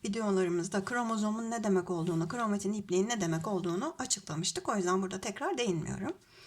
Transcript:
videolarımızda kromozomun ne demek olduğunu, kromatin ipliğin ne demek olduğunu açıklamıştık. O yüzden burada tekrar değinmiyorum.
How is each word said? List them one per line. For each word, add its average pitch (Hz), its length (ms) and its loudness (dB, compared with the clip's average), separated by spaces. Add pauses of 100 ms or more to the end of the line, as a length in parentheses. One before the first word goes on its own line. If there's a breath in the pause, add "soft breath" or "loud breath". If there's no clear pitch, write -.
videolarımızda 196 800 2
kromozomun 226 640 0
ne 233 120 -2
demek 185 260 2
olduğunu, 170 380 2
kromatin 208 460 0
ipliğin 190 360 2
ne 233 120 0
demek 165 260 0
olduğunu 190 520 -2
açıklamıştık. 196 720 -4
O 240 60 2
yüzden 185 260 4
burada 190 200 -4
tekrar 277 360 -2
değinmiyorum. 190 600 -2 (300 loud breath)